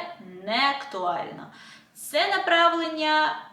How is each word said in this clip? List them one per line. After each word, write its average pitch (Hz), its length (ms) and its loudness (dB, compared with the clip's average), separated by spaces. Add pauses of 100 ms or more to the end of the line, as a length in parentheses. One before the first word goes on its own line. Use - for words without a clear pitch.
(460)
не 277 300 2
актуально. 175 720 -6 (480)
Це 339 340 0
направлення 330 1080 2 (160)